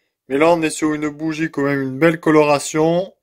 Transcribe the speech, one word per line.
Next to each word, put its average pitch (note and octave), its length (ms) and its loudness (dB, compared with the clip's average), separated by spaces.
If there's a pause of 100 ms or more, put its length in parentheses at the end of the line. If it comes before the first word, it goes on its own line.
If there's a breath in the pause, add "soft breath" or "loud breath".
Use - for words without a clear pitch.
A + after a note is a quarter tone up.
(280)
Mais C3 100 -4
là, D#3+ 120 4
on E3+ 120 2
est D#3 80 -2
sur D3+ 240 -2
une D3+ 140 -6
bougie D#3 420 -6
quand C#3+ 120 -4
même, C#3 200 0
une C3 160 -6
belle D#3+ 200 2
coloration. D#3 920 0 (100)